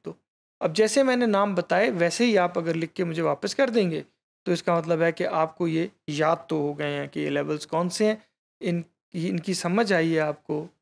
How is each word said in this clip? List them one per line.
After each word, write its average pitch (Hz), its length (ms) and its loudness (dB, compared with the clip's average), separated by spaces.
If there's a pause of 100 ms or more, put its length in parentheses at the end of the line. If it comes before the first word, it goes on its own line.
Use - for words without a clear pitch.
दो। 165 100 -12 (460)
अब 165 120 0
जैसे 220 300 4
मैंने 247 240 2
नाम 202 280 2
बताए, 180 340 2
वैसे 175 360 2
ही 233 100 4
आप 175 220 2
अगर 165 180 -2
लिख 165 180 -4
के 185 100 -4
मुझे 165 180 -4
वापस 156 320 -2
कर 269 160 2
देंगे, 180 340 0 (420)
तो 175 80 0
इसका 170 240 0
मतलब 160 240 0
है 165 100 2
कि 165 120 -4
आपको 165 440 -2
ये 160 220 -2 (200)
याद 156 400 0
तो 156 120 0
हो 147 120 -2
गए 147 180 -4
हैं 143 180 -6
कि - 100 -8
ये 147 100 -2
लेवल्स 147 360 -2
कौन 175 240 -2
से 214 180 0
हैं, 214 160 -2 (380)
इन, 175 220 -2 (320)
ये, 175 140 -4
इनकी 185 240 -4
समझ 196 400 0
आई 165 180 2
है 160 80 0
आपको, 151 480 -4 (140)